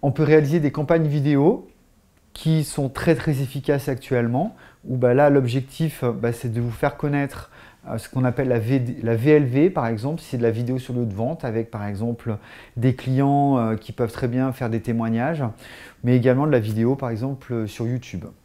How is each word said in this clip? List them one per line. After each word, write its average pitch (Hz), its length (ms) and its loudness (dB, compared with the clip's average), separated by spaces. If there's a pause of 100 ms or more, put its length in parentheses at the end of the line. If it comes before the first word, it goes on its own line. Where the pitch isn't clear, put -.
On 143 100 0
peut 156 120 0
réaliser 151 380 4
des 147 100 0
campagnes 156 360 2
vidéo 147 600 2 (640)
qui 160 320 0
sont 143 240 -4
très, 160 260 0
très 139 280 -2
efficaces 139 480 -2
actuellement, 127 680 -2 (320)
où, 131 80 -4
bah, 123 180 4
là, 143 160 6
l'objectif, 135 760 0
bah, 117 260 -2
c'est 117 200 -6
de 117 100 -2
vous 120 100 -2
faire 139 240 -2
connaître, 143 560 -4 (360)
euh, - 100 -6
ce 113 100 -10
qu'on 127 160 -2
appelle 127 240 0
la 120 120 2
V 123 200 0
D, 123 240 -4
la 117 120 0
V 123 160 4
L 151 140 6
V, 139 240 4
par 143 180 -2
exemple, 123 340 -4
c'est - 160 -8
de 117 60 -2
la 117 80 4
vidéo 123 280 -2
sur 127 140 -10
lieu 120 120 -2
de 107 80 -6
vente, 120 300 -6
avec, 113 280 -4
par 104 140 -8
exemple, 110 520 -6 (400)
des 123 160 2
clients, 139 640 2
euh, 113 180 0
qui - 160 -10
peuvent 117 200 -4
très - 160 -6
bien 127 260 -2
faire 123 160 -6
des 113 120 -2
témoignages, 117 600 -2 (600)
mais 123 120 4
également 127 300 4
de 156 60 2
la 127 80 6
vidéo, 113 360 0
par 135 140 -6
exemple, 127 420 -8
euh, 113 160 -4
sur 113 200 -6
YouTube. 120 380 -8 (200)